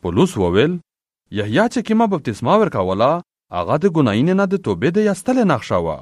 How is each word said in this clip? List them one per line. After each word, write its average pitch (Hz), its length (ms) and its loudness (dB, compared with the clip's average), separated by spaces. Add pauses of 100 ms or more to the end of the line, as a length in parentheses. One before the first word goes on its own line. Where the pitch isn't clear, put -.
پولس 101 340 0
وویل، 101 360 2 (580)
«یحیی 107 420 0
چې 240 140 -4
کیمه 220 260 2
بپتسما 131 480 -2
ورکوله، 110 500 0 (400)
هغه 87 260 -2
د 175 180 0
ګناهینې 139 440 2
نه 202 120 2
د 196 140 -2
توبې 104 260 0
د 214 160 2
یستلې 233 440 0
نقشه 110 340 -2
وه. 78 160 -4